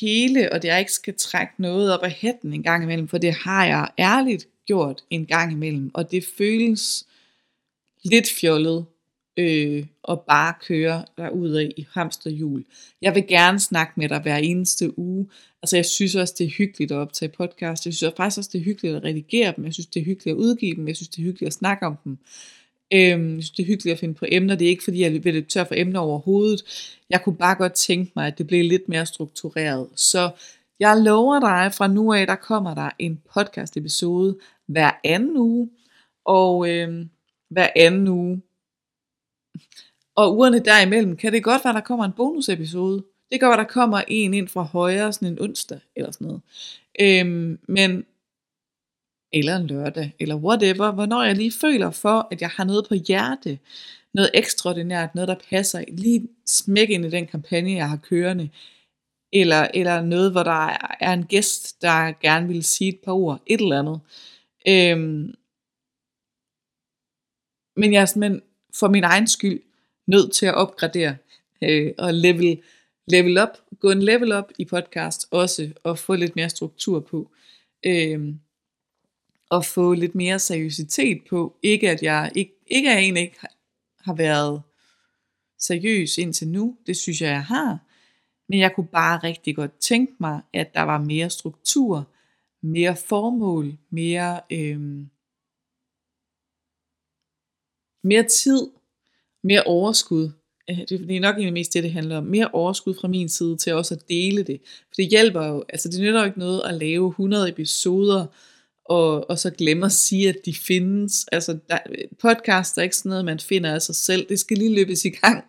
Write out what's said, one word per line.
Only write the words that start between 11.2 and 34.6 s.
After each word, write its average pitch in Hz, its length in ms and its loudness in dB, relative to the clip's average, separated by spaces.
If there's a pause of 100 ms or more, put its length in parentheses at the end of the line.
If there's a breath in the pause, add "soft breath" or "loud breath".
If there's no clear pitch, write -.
i 156 140 -12
hamsterhjul. 156 720 -6 (360 soft breath)
Jeg 185 140 0
vil 202 120 2
gerne 180 320 6
snakke 165 360 -2
med 151 140 -2
dig 147 100 -2
hver 151 180 -2
eneste 175 640 -2
uge. 185 300 -6 (320 soft breath)
Altså, - 140 -2
jeg 170 100 4
synes 190 300 -2
også, 180 220 -2
det 175 80 0
er 156 120 -4
hyggeligt 196 340 -2
at 143 60 -4
optage 143 320 -8
podcast. 170 560 -8
Jeg 170 80 -6
synes 165 240 -4
faktisk 196 200 -2
også, 202 160 -10
det 185 60 -4
er 165 40 -6
hyggeligt 180 320 -4
at 151 80 -8
redigere 160 520 -2
dem. - 100 -8
Jeg 160 80 -8
synes, 165 140 -12
det - 120 -8
er 151 60 -6
hyggeligt 180 300 -4
at - 40 -6
udgive 226 360 0
dem. 156 120 -8
Jeg 156 80 -6
synes, 170 140 -14
det - 120 -10
er 165 40 -4
hyggeligt 180 220 -6
at 147 60 -6
snakke 196 320 -4
om 151 180 -6
dem. 135 140 -10 (760 loud breath)
Øhm, 175 420 4
jeg 160 80 -10
synes, 156 80 -12
det 185 120 -6
er 170 40 -4
hyggeligt 190 260 0
at 165 60 -6
finde 160 140 -6
på 165 160 -8
emner. 190 260 2
Det 170 100 0
er 175 40 6
ikke, 180 140 0
fordi 180 180 -2
jeg 160 220 0
vil 175 100 0
løbe 156 140 -4
tør 185 160 -2
for 175 120 -6
emner 185 240 0
overhovedet. 190 640 0 (460 loud breath)
Jeg 180 140 0
kunne 175 140 -2
bare 180 180 2
godt 185 180 -2
tænke 180 420 -2
mig, 147 120 -4
at 151 100 -8
det 156 100 -6
blev 175 160 2
lidt 180 260 0
mere 165 160 -2
struktureret. 151 880 -6
Så 180 360 2 (480 loud breath)
jeg 214 180 8
lover 220 420 4
dig, 196 340 2
fra 196 140 0
nu 214 260 2
af, 196 140 2
der 190 80 0
kommer 190 400 -4
der 147 140 -6 (100)
en 160 220 -6 (120)
podcast-episode 175 1040 -2 (260 soft breath)